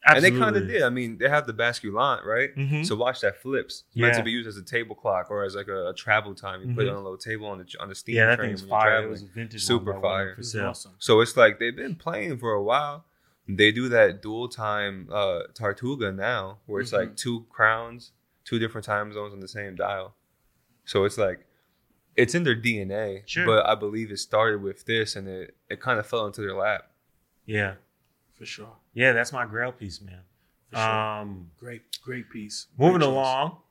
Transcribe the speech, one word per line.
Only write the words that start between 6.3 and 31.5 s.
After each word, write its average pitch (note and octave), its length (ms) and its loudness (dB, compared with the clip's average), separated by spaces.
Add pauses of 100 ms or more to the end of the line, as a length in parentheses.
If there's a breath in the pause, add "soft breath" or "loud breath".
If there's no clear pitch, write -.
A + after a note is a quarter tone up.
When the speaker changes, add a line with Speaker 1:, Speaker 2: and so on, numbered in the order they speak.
Speaker 1:
time. F#2+ 260 -10
You A#2+ 140 -4
put A2+ 80 0
it G2+ 40 2
Speaker 2:
Mm-hmm. G2+ 100 -4
Speaker 1:
on G2+ 40 -12
a - 20 -14
little F#2+ 140 -10
table A2 300 -8
on G2 120 -10
the, F2+ 200 -18
on F#2 80 -12
the F#2+ 80 -12
steam - 220 -6
Speaker 2:
Yeah, A2+ 100 6
that A#2+ 80 6
Speaker 1:
train A#2 140 -2
Speaker 2:
thing's F#2+ 140 -6
Speaker 1:
when G2 60 -16
you're G#2+ 100 4
Speaker 2:
fire. G#2+ 100 6
It - 60 4
Speaker 1:
traveling. A2 160 -2
Speaker 2:
was G#2 120 -10
a - 40 -18
vintage A2 360 -10
Speaker 1:
Super G#2 300 2
Speaker 2:
one, F#2+ 80 -8
by F#2+ 80 2
the F2+ 40 0
way, F#2+ 120 0
Speaker 1:
fire. F#2 100 -10
Speaker 2:
for - 60 -16
Speaker 3:
It's A#2+ 100 -10
Speaker 2:
sale. G#2+ 160 -4
Speaker 3:
awesome. - 320 -10
Speaker 1:
So A2+ 220 8
it's A#2 160 2
like A2 220 8
they've A#2+ 160 -4
been G3+ 200 -8
playing E3+ 420 -6
for A#2 140 -4
a G#2 100 0
while. C#3+ 440 -2 (420)
They G#2 240 6
do B2 180 -2
that A2 320 6
dual A2+ 280 -6
time, G2+ 600 -6
uh, G2 340 0 (100)
Tartuga A2 600 -4
now, G2+ 520 -4
where G2+ 160 -4
it's, A#2 100 -6
Speaker 3:
Mm-hmm. G#2 80 2
Speaker 1:
like, F#2 160 -2
two A#2 340 -6
crowns, A#2 640 0 (320)
two A#2+ 160 -2
different A2 240 -4
time G#2 300 -2
zones G#2 200 -8
on G2 60 -16
the F#2+ 80 -14
same G2+ 280 -12
dial. F#2+ 400 -4 (680)
So G2 220 2
it's G#2 120 -2
like, F#2+ 280 -2 (720)
it's A#2+ 180 4
in F3 80 0
their B2+ 120 2
D A2+ 260 -2
N F#2+ 100 -6
A, G2+ 340 -6
Speaker 2:
Sure. F3 200 -2
Speaker 1:
but A2 200 6
I A2 100 4
believe G#2+ 360 -4
it G2 60 -10
started G#2+ 440 2
with F#2+ 240 -10
this A2 300 -2
and G2 140 -10
it, F#2 260 -12 (140)
it G2+ 120 -8
kinda A#2 220 0
fell A2 240 -4
into G2+ 140 -10
their G2 120 -6
lap. G2 380 -2 (540)
Speaker 2:
Yeah. G#2 300 -2 (580)
Speaker 3:
For - 120 -20
sure. A2 300 -16 (180)
Speaker 2:
Yeah, B2 200 4
that's A#2 180 0
my B2+ 140 -4
grail A#2 260 -6
piece, G#2 300 -14
man. F#2 180 -20 (500)
Speaker 3:
For C3 60 -12
sure. A2+ 160 0
Speaker 2:
Um, G#2+ 680 -4